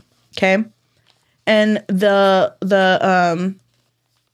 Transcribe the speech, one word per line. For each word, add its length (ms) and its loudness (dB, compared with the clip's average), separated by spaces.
Okay. 260 0
And 300 0
the, 720 0
the, 420 0
um, 580 -2